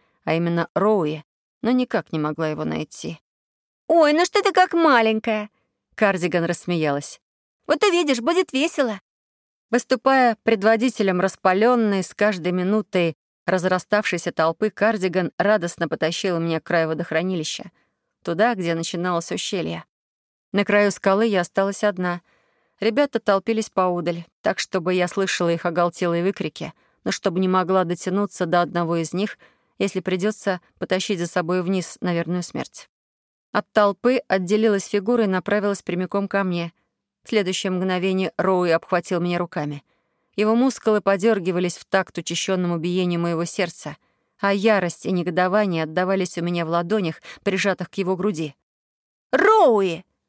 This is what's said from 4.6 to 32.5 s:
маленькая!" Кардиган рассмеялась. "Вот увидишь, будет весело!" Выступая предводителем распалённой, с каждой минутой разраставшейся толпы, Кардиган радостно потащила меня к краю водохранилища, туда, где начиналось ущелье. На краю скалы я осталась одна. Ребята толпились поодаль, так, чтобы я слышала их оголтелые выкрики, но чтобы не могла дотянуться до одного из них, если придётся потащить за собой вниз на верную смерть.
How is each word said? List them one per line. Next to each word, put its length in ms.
маленькая!" 760
Кардиган 500
рассмеялась. 720
"Вот 180
увидишь, 380
будет 320
весело!" 480
Выступая 760
предводителем 760
распалённой, 840
с 120
каждой 380
минутой 680
разраставшейся 880
толпы, 380
Кардиган 680
радостно 520
потащила 500
меня 220
к 40
краю 240
водохранилища, 840
туда, 300
где 200
начиналось 560
ущелье. 540
На 120
краю 260
скалы 360
я 160
осталась 420
одна. 380
Ребята 380
толпились 520
поодаль, 540
так, 200
чтобы 340
я 140
слышала 440
их 140
оголтелые 560
выкрики, 500
но 60
чтобы 300
не 80
могла 360
дотянуться 640
до 160
одного 340
из 160
них, 260
если 220
придётся 600
потащить 400
за 80
собой 360
вниз 380
на 140
верную 280
смерть. 460